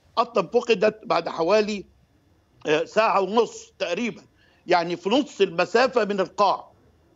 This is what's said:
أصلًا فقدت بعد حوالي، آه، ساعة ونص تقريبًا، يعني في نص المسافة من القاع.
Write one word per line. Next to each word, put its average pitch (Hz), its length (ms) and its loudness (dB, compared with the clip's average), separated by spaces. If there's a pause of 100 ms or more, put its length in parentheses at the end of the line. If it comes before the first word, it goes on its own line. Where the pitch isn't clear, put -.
(180)
أصلًا 226 360 -2
فقدت 214 520 0
بعد 165 240 -2
حوالي، 202 560 0 (840)
آه، 156 180 0
ساعة 196 360 2
ونص 208 580 -2
تقريبًا، 185 420 -4 (460)
يعني 170 280 0
في 180 140 -6
نص 247 320 0
المسافة 202 640 2
من 202 140 -2
القاع. 185 480 0 (480)